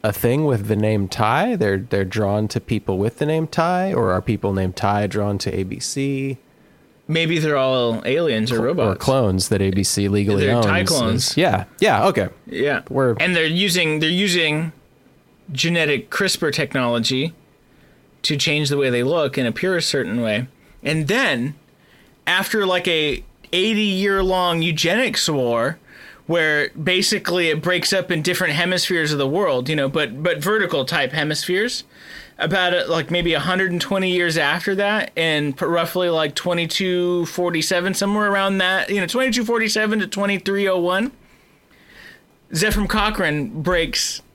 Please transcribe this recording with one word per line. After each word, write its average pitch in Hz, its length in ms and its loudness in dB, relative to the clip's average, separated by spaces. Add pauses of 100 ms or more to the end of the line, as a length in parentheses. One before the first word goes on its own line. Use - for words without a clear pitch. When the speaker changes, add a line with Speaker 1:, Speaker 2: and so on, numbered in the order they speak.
Speaker 1:
a 110 100 2
thing 135 320 2
with 110 220 2
the 107 80 2
name 107 340 2
Ty? 165 480 2
They're, 101 200 2
they're 98 280 0
drawn 104 420 0
to 113 140 -4
people 101 360 -2
with 104 220 -2
the 156 80 0
name 160 180 0
Ty, 180 480 0
or 98 200 2
are 92 80 2
people 104 320 0
named 95 240 0
Ty 104 300 0
drawn 101 320 -2
to - 160 -4
A 95 80 0
B 113 160 -6
C? 135 580 -4 (720)
Speaker 2:
Maybe 165 320 0
they're 151 180 2
all 127 480 2
aliens 127 480 0
or - 20 0
Speaker 1:
Cl-, 113 120 2
Speaker 2:
robots. 107 280 2
Speaker 1:
or - 20 -16
clones 107 520 2
that 98 120 2
A 98 80 4
B 98 140 2
C 101 240 0
legally 101 380 2
Speaker 2:
They're 120 100 2
Speaker 1:
owns. 117 100 4
Speaker 2:
Ty 104 200 4
clones. 127 520 0
Speaker 1:
Yeah, 113 280 2 (140)
yeah, 165 280 4
okay. 95 220 0 (180)
Speaker 2:
Yeah. 131 420 -2
Speaker 1:
We're 127 300 2
Speaker 2:
And 175 160 2
they're 160 100 2
using, 170 540 0
they're 156 100 0
using 165 600 0 (800)
genetic 151 580 0
crispr 175 440 0
technology 131 800 0 (920)
to 147 140 0
change 151 320 0
the 143 80 2
way 135 120 2
they 120 140 2
look 143 340 0
and 127 100 0
appear 180 280 0
a 165 60 0
certain 120 400 0
way. 113 260 0 (360)
And 147 260 -2
then, 147 460 0 (680)
after, 196 400 0
like, 180 220 0
a 151 360 0 (280)
eighty-year-long 185 1080 2
eugenics 170 680 0
war, 127 520 0 (480)
where 156 420 2
basically 180 800 0
it 151 120 0
breaks 180 300 -2
up 190 180 -2
in 170 120 0
different 175 320 -2
hemispheres 175 580 0
of 147 60 0
the 139 100 0
world, 143 400 0
you 156 80 -2
know, 139 140 0
but, 143 340 -4
but 165 140 0
vertical 175 480 0
type 139 260 -2
hemispheres, 160 720 -2 (540)
about, 180 360 0
uh, 180 140 0
like, 160 240 -2
maybe 175 220 0
a 147 60 0
hundred 185 320 0
and 175 100 -2
twenty 190 300 -2
years 175 260 0
after 160 380 0
that, 202 420 -2
and 151 400 0
p-, 165 80 -4
roughly, 170 440 0
like, 156 240 -2
twenty-two 175 920 -2
forty-seven, 175 680 -2
somewhere 202 380 0
around 196 280 2
that, 185 300 0
you 202 120 0
know, 180 40 0
twenty-two 247 400 0
forty-seven 220 540 0
to 185 80 -2
twenty-three 196 600 0
oh 185 100 2
one, 185 320 0 (1400)
Zefram 202 360 0
Cochrane 160 720 -2
breaks 170 600 -2 (140)